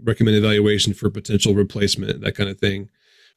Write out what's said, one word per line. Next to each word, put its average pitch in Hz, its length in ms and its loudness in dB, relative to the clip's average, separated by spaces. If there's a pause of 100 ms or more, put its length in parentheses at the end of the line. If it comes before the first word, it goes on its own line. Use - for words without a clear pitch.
recommend 113 340 2
evaluation 104 560 2
for 104 160 -2
potential 101 460 0
replacement," 101 640 -2
that 104 140 -4
kind 101 120 -2
of 98 120 -10
thing. 101 320 -2 (460)